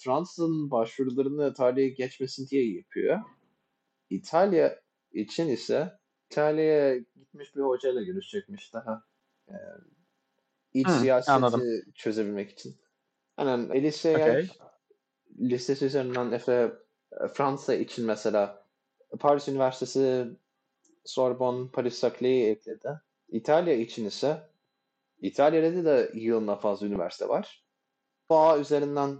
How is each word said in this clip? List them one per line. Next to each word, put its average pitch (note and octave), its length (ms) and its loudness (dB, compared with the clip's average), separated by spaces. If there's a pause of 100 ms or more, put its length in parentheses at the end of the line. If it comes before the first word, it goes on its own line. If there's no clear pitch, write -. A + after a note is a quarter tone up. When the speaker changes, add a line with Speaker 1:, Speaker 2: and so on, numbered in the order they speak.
Speaker 1:
Fransa'nın D#3 680 -2
başvurularını C3+ 800 -2
tarihe C3 360 2
geçmesin C3 580 -8
diye B2+ 280 0
yapıyor. A2+ 440 -2 (920)
İtalya D#3 680 2 (320)
için A2 360 -4
ise C#3 520 -2 (320)
İtalya'ya D3+ 680 2
gitmiş C#3 580 -18
bir C#3 60 -2
hocayla B2+ 420 0
görüşecekmiş G2+ 720 -10
daha. A2+ 300 -10 (460)
Ee, G2 40 -20 (1200)
iç C3+ 140 2
Speaker 2:
Hı, F3+ 40 4
Speaker 1:
siyaseti B2+ 400 4
Speaker 2:
anladım. B2+ 300 4 (340)
Speaker 1:
çözebilmek G#2 560 -4
için. - 240 -18 (640)
Aynen, B2+ 320 0
Elis D3 360 0
A E3 40 4
I D#3 60 6
Speaker 2:
Okey. D#3 340 2 (880)
Speaker 1:
listesi B2+ 460 -2
üzerinden B2+ 460 -2
Efe, A#2+ 400 2 (400)
e, - 160 -6
Fransa C#3 480 -2
için A#2 300 -4
mesela G#2+ 600 0 (540)
Paris C#3+ 280 2
Üniversitesi, C3 800 0 (800)
Sorbonne, B2+ 640 -2
Paris B2 320 -2
Saclé'yi B2 460 2
ekledi. A2+ 520 -6 (280)
İtalya D3+ 440 2
için A2+ 320 -4
ise C#3+ 440 -4 (720)
İtalya'da D#3+ 640 2
da C3+ 280 4
yığınla A2 420 0
fazla G2+ 320 -2
üniversite F#2+ 400 -4
var. - 380 -4 (640)
Bu D#3+ 80 6
ağ D#3 220 6
üzerinden C#3+ 600 -2